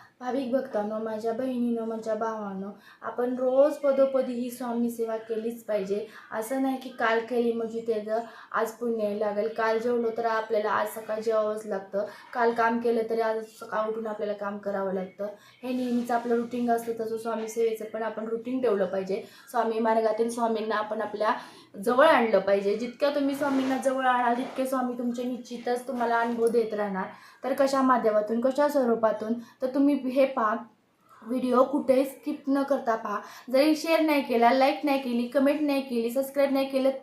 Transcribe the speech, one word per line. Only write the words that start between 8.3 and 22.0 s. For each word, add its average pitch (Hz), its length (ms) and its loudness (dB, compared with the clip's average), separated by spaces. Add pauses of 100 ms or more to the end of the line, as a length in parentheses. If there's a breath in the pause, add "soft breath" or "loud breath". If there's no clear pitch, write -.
आज 226 200 0
पुण्य 214 480 -2
लागेल, 208 280 0
काल 220 320 0
जेवलो 233 380 0
तर 233 80 -2
आपल्याला 220 460 0
आज 214 160 0
सकाळी 214 340 -6
जेवावंच 214 440 0
लागतं, 196 400 -4 (280 loud breath)
काल 233 200 2
काम 233 260 2
केलं 233 300 2
तरी 226 120 0
आज 220 220 0
सकाळ 220 460 -6
उठून 220 180 -6
आपल्याला 208 260 -4
काम 202 240 -6
करावं 196 360 -4
लागतं. 190 340 -6 (360 loud breath)
हे 254 100 -4
नेहमीच 247 380 -2
आपलं 240 240 0
रुटीन 240 360 -2
असतं, 233 280 0
तसं 226 180 -4
स्वामी 220 300 -6
सेवेचं 220 380 -2
पण 220 180 -6
आपण 220 220 -6
रुटीन 240 360 -4
ठेवलं 202 240 2
पाहिजे. 190 380 -4 (280 loud breath)
स्वामी 226 280 0
मार्गातील 226 500 2
स्वामींना 220 460 -2
आपण 214 260 -4
आपल्या 208 280 -2 (560 loud breath)
जवळ 254 200 6